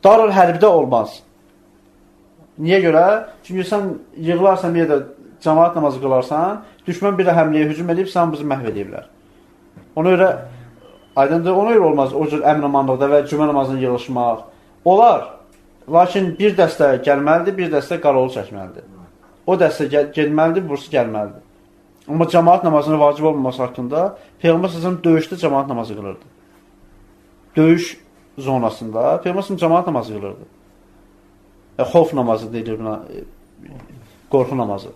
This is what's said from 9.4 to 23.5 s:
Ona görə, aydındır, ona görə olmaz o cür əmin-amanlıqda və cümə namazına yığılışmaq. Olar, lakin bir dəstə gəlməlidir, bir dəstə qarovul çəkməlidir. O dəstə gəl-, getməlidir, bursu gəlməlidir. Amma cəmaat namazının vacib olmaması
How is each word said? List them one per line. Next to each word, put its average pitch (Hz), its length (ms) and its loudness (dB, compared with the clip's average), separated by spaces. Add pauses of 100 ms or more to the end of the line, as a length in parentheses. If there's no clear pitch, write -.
Ona 175 200 2
görə, 185 140 4 (840)
aydındır, 170 440 2
ona 226 160 2
görə 175 140 4
olmaz 135 260 -2
o 156 120 -2
cür 151 240 -4
əmin-amanlıqda 139 600 -2
və 147 160 4
cümə 151 240 0
namazına 135 320 -2
yığılışmaq. 123 580 -2 (460)
Olar, 202 400 4 (640)
lakin 180 460 2
bir 202 180 0
dəstə 156 380 2 (100)
gəlməlidir, 156 520 0
bir 175 200 -4
dəstə 160 240 -4
qarovul 131 320 0
çəkməlidir. 98 560 -14 (580)
O 180 140 0
dəstə 156 320 0
gəl-, 147 240 0
getməlidir, 160 520 0
bursu 139 240 -8
gəlməlidir. 107 520 -4 (640)
Amma 160 160 0
cəmaat 170 400 4
namazının 151 360 2
vacib 147 240 2
olmaması 135 380 -2